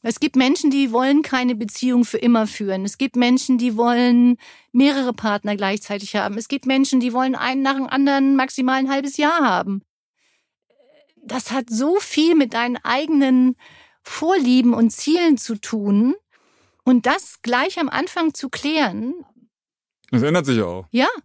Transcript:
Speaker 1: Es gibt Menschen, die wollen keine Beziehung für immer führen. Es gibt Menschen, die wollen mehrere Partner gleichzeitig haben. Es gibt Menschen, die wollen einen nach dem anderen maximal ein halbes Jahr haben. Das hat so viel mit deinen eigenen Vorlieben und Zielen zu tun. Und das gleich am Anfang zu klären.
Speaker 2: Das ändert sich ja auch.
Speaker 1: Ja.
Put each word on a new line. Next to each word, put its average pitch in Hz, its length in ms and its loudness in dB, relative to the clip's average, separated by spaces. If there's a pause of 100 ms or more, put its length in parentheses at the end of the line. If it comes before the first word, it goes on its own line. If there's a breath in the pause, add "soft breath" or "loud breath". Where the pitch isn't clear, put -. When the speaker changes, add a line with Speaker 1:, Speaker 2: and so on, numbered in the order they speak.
Speaker 1:
Es 226 180 -4
gibt 302 160 -2
Menschen, 269 340 2
die 269 220 0
wollen 269 300 2
keine 254 340 -2
Beziehung 240 480 0
für - 140 -6
immer 233 280 2
führen. 196 380 -6
Es 202 140 -8
gibt 262 180 -4
Menschen, 247 420 2
die 233 180 -2
wollen 240 600 2 (360 loud breath)
mehrere 269 400 2
Partner 208 440 -4
gleichzeitig 202 580 -4
haben. 202 240 -4
Es 226 100 -12
gibt 277 180 -6
Menschen, 262 340 2
die 240 120 -2
wollen 262 220 -2
einen 262 280 -2
nach 269 120 0
dem 269 140 -4
anderen 277 480 2
maximal 262 420 0
ein 262 120 -2
halbes 277 260 -4
Jahr 311 240 0
haben. 196 420 0 (1400)
Das 233 280 -8
hat 240 200 -4
so 277 280 0
viel 330 360 0
mit 269 200 2
deinen 240 300 -2
eigenen 262 720 2 (460 soft breath)
Vorlieben 254 720 2
und 226 160 4
Zielen 320 480 2
zu - 220 -6
tun. 208 540 0 (680)
Und 247 220 4
das - 360 -2
gleich 262 380 -2
am 285 80 -2
Anfang 320 440 -2
zu - 160 -10
klären. 262 680 -4 (1000)
Speaker 2:
Das 120 100 2
ändert 156 240 0
sich 123 120 2
ja 101 80 0
auch. 90 260 -8
Speaker 1:
Ja. 254 160 2 (160)